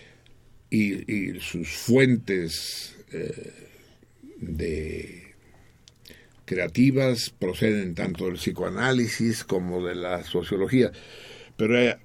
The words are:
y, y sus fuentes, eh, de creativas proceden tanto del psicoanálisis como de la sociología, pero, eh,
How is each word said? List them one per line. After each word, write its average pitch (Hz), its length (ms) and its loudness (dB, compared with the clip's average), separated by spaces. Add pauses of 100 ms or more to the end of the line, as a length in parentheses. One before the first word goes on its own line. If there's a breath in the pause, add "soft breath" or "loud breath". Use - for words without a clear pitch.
(680 loud breath)
y, 101 420 0
y 92 280 -4
sus 85 300 -6
fuentes, 113 1300 2 (180)
eh, - 400 -8 (840 soft breath)
de 80 960 -8 (1120 loud breath)
creativas 127 840 2
proceden 98 640 0
tanto 90 300 -4
del 90 100 -2
psicoanálisis 110 1080 0
como 90 400 -2
de 90 100 -4
la 90 300 -4
sociología, 95 640 2 (640 loud breath)
pero, 113 220 4
eh, 120 260 2